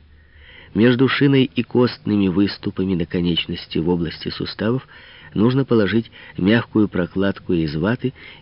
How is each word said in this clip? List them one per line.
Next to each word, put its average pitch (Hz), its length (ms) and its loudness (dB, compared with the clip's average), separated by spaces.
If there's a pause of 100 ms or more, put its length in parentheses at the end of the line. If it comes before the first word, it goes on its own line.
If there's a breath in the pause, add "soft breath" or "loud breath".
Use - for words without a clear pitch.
(760 loud breath)
Между 120 340 4
шиной 139 360 2
и - 180 -4
костными 110 680 0
выступами 95 680 -2
на 85 120 -2
конечности 87 720 -4
в 80 100 0
области 85 400 -4
суставов 104 580 -4 (460 loud breath)
нужно 127 320 2
положить 113 460 0 (260 loud breath)
мягкую 107 520 2
прокладку 95 640 -4
из 80 240 -2
ваты 113 360 -2 (300 loud breath)